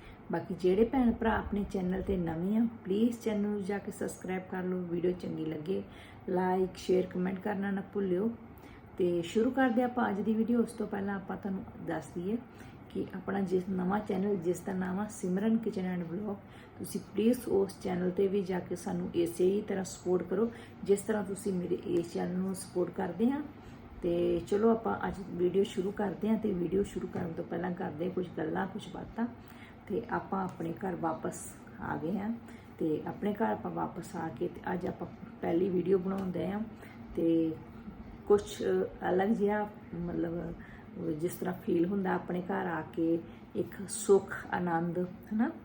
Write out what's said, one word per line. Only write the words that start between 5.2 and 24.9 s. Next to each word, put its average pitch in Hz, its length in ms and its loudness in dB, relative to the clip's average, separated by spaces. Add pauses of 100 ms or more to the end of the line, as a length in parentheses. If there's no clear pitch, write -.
ਲੱਗੇ 160 380 -2 (460)
ਲਾਈਕ, 185 480 2
ਸ਼ੇਅਰ, 185 300 4
ਕੁਮੈਂਟ 185 320 -2
ਕਰਨਾ 196 320 -2
ਨਾ 196 120 -2 (120)
ਭੁੱਲਿਓ। 196 360 2 (680)
ਤੇ 175 240 4
ਸ਼ੁਰੂ 220 280 4
ਕਰਦੇ 254 320 4
ਆਪਾਂ 240 280 2
ਅੱਜ 196 100 0
ਦੀ 214 120 2
ਵੀਡੀਓ। 226 300 4
ਉਸ - 100 0
ਤੋਂ 208 140 -4
ਪਹਿਲਾਂ 202 280 -2
ਆਪਾਂ 190 220 -6
ਤੁਹਾਨੂੰ 190 280 -4 (220)
ਦੱਸ 160 180 -2 (100)
ਦਈਏ 190 220 -2 (580)
ਕਿ 190 200 -2
ਆਪਣਾ 196 260 -2
ਜਿਸ 185 300 4
ਨਵਾਂ 185 300 2
ਚੈਨਲ 202 360 2
ਜਿਸ 175 240 0
ਦਾ - 120 -4
ਨਾਮ 185 280 0
ਆ 214 100 0
ਸਿਮਰਨ 202 460 2
ਕਿਚਨ 202 260 0
ਐਂਡ 180 200 -2
ਵਲੌਗ, 196 340 -4 (420)
ਤੁਸੀਂ - 220 -6
ਪਲੀਜ਼ 226 380 4 (100)
ਉਸ 196 320 2
ਚੈਨਲ 180 300 0
ਤੇ 196 160 4
ਵੀ 196 160 2
ਜਾ 180 160 0
ਕੇ 180 180 -4
ਸਾਨੂੰ 180 380 -2
ਇਸੇ 170 300 2
ਹੀ 196 160 6
ਤਰ੍ਹਾਂ 196 240 -2
ਸਪੋਰਟ 180 380 0
ਕਰੋ 208 280 2 (340)
ਜਿਸ 196 160 6
ਤਰ੍ਹਾਂ 208 240 0
ਤੁਸੀਂ 196 280 -4
ਮੇਰੇ 175 220 0
ਇਸ 170 380 0
ਚੈਨਲ 180 240 -2
ਨੂੰ 190 180 0
ਸਪੋਰਟ 180 360 -2
ਕਰਦੇ 185 400 2
ਆ। 285 120 0 (600)
ਤੇ 175 460 2
ਚਲੋ 208 220 6
ਆਪਾਂ 202 380 2